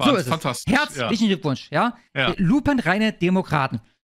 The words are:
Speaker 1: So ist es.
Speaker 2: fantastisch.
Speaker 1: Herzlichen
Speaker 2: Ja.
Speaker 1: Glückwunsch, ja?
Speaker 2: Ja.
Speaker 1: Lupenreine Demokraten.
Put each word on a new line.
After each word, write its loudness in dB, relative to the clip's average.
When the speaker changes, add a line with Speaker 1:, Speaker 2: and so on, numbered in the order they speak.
Speaker 1:
So 4
ist 0
es. -6
Speaker 2:
fantastisch. -2
Speaker 1:
Herzlichen 0
Speaker 2:
Ja. 2
Speaker 1:
Glückwunsch, -4
ja? -2
Speaker 2:
Ja. 0
Speaker 1:
Lupenreine 2
Demokraten. 0